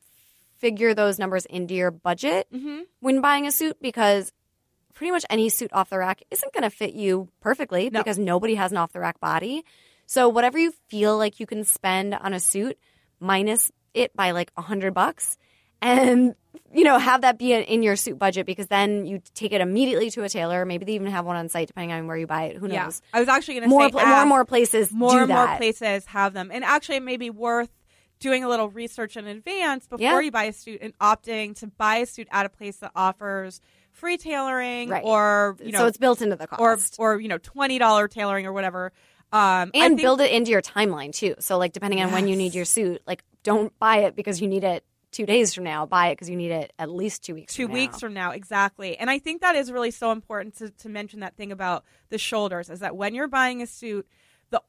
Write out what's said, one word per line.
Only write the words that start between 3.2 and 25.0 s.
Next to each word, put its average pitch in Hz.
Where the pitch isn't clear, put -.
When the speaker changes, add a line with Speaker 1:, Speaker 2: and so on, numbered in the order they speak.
Speaker 1:
buying 285
a 285
suit, 311
because 202
pretty 330
much 349
any 220
suit 220
off 190
the 190
rack 185
isn't 539
gonna 247
fit -
you 190
perfectly 226
Speaker 2:
No. 220
Speaker 1:
because 202
nobody 202
has 190
an 202
off 165
the 180
rack 170
body. 185
So 247
whatever 240
you 330
feel 214
like 214
you 220
can 214
spend 190
on 196
a 180
suit, 208
minus 196
it 240
by, 185
like, 175
a 175
hundred 190
bucks, 196
and, 247
you 302
know, 277
have 254
that 247
be 247
in 226
your 202
suit 175
budget, 190
because 185
then 202
you 190
take 208
it 202
immediately 220
to 233
a 202
tailor. 180
Maybe 180
they 208
even 196
have 185
one 175
on 165
site, 165
depending 170
on 165
where 165
you 165
buy 156
it. -
Who 196
Speaker 2:
Yeah. 196
Speaker 1:
knows? 160
Speaker 2:
I 233
was 247
actually 269
gonna 233
Speaker 1:
More 277
Speaker 2:
say 254
Speaker 1:
pla-, 262
more 226
and 269
Speaker 2:
ask 285
Speaker 1:
more 269
places 226
Speaker 2:
more 240